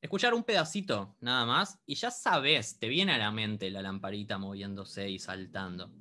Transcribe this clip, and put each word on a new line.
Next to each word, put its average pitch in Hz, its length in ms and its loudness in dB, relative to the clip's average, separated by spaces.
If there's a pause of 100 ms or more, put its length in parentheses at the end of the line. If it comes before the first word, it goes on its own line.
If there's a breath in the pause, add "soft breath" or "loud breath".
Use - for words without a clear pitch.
escuchar 214 340 2
un 233 80 2
pedacito 160 800 0
nada 120 260 2
más, 156 400 2
y 143 80 -6
ya 240 160 -2
sabés, 147 720 2
te 110 80 -2
viene 170 240 2
a 131 60 4
la 107 120 2
mente 107 400 -2
la 98 120 -6
lamparita 98 540 -6
moviéndose 98 720 -6
y 95 120 -4
saltando 95 800 -8